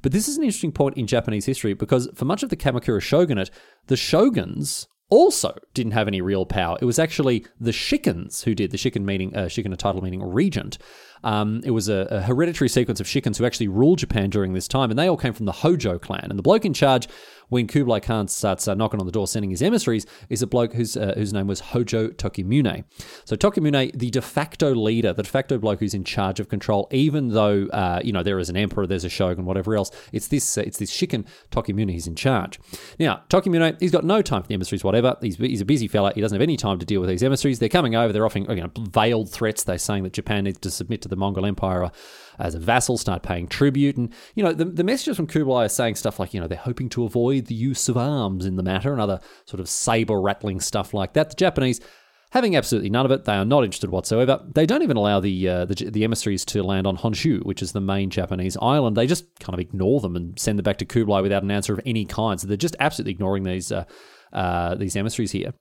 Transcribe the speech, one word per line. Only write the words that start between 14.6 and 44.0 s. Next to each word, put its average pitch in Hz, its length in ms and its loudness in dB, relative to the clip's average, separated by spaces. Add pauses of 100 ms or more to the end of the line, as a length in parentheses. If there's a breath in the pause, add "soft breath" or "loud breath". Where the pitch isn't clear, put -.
time, 131 220 0
and 110 80 0
they 170 100 4
all 170 80 2
came 127 160 -2
from 107 140 -4
the 92 60 -2
Hojo 139 460 2
clan. - 300 -8
And 98 100 -4
the 92 60 -4
bloke 214 200 6
in 165 100 0
charge 131 340 4 (400 loud breath)
when 120 180 2
Kublai 120 340 2
Khan 107 280 -2
starts, - 400 -2
uh, 98 60 0
knocking 107 260 0
on 92 60 -2
the 87 40 -4
door, 98 160 0
sending 101 240 -2
his 92 120 -2
emissaries, 139 440 0 (220 loud breath)
is 110 140 -2
a 123 40 -2
bloke 120 280 0
whose, 120 240 -2
uh, 101 180 0
whose 101 160 -2
name 98 140 -2
was 98 140 -4
Hojo 113 480 -2
Tokimune. 101 760 -2 (400 loud breath)
So - 120 -2
Tokimune, 147 640 2
the 120 120 -2
de 127 100 0
facto 147 540 -2
leader, 110 400 2
the 104 80 -4
de - 60 -6
facto 131 300 0
bloke 101 220 0
who's 104 140 -2
in 95 100 -4
charge 95 360 -2
of 98 100 -6
control, 101 420 0
even 139 360 2
though, 104 400 4
uh, 92 360 0
you - 80 -2
know, 92 100 0
there 98 160 0
is 90 120 -2
an 87 60 -2
emperor, 101 300 0
there's 87 180 -2
a 87 40 -4
shogun, 90 380 -2
whatever 95 280 -2
else, 101 160 0 (220 loud breath)
it's - 160 -6
this, - 300 -2
uh, - 20 -2
it's - 180 -6
this 101 140 -6
Shikin 120 340 -2 (240 loud breath)
Tokimune 107 400 -2
who's 82 160 -6
in 82 80 -8
charge. 101 460 -2 (400 loud breath)
Now, 156 300 0
Tokimune, 170 500 2
he's 175 120 2
got 156 120 2
no 202 160 4
time 101 220 0
for - 60 -14
the 110 60 -2
emissaries, 92 300 -4
whatever. 120 380 2
He's, 98 140 -4
he's 120 260 -2
a - 20 -2
busy 117 240 2
fella. 101 260 2
He 107 60 -4
doesn't 104 160 0
have 104 60 2
any 156 160 2
time 98 200 0
to 85 80 -6
deal 101 140 2
with 90 80 0
these 92 140 0
emissaries. 135 360 2
They're 113 120 0
coming 131 260 2
over. 113 160 2
They're 107 140 2
offering, 101 240 -2
you 92 120 -2
know, 87 80 -6 (200)
veiled 110 420 2
threats. - 320 -2
They're 87 140 -2
saying 101 240 -2
that 92 100 -6
Japan 101 320 -2
needs 98 160 -4
to 92 100 -4
submit 104 320 -6
to 98 60 -12
the 95 80 -4
Mongol 95 300 -2
Empire 92 440 -2 (480 loud breath)
as 85 160 -4
a 82 40 -8
vassal, 117 400 2
start 87 240 -2
paying 87 260 -4
tribute. 143 480 2
And, 120 160 -4 (240 loud breath)